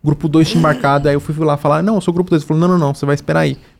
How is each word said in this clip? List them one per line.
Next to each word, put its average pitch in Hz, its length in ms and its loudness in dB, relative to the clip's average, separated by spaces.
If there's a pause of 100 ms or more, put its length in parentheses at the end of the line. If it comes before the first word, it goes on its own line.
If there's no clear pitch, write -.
Grupo 151 240 0
dois 156 200 4
tinha 170 120 0
embarcado, 143 480 0
aí 143 80 2
eu 143 40 0
fui 151 140 -8 (100)
lá 147 120 0
falar, 151 260 0
"Não, 214 140 0
eu 185 40 0
sou 175 140 -2
grupo 175 160 -2
dois." 160 120 2
Ele - 40 -14
falou, 156 140 0
"Não, 175 80 2
não, 180 100 2
não, 143 160 0
você - 100 -6
vai 143 120 0
esperar 156 240 -2
aí." 139 180 -2 (220)